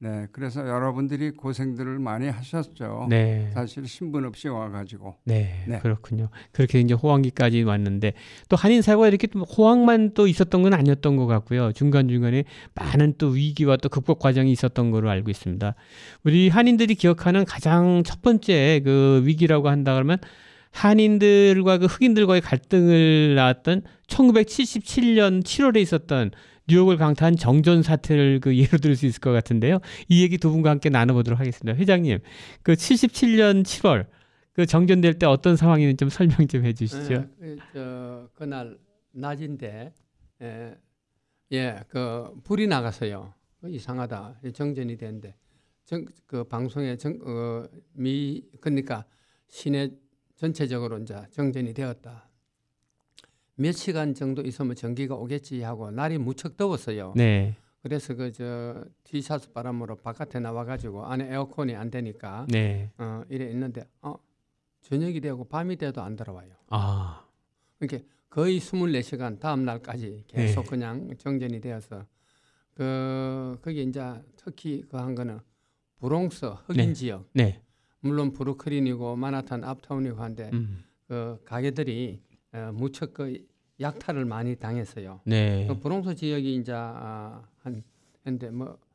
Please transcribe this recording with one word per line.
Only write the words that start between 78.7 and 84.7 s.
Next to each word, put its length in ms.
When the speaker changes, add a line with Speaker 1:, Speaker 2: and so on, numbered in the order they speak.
Speaker 3:
만하탄, 480
업타운이고 580
한데 300
Speaker 2:
음. 320
Speaker 3:
그 360
가게들이 800
어, 220
무척 400
그 240
약탈을 440
많이 320
당했어요. 680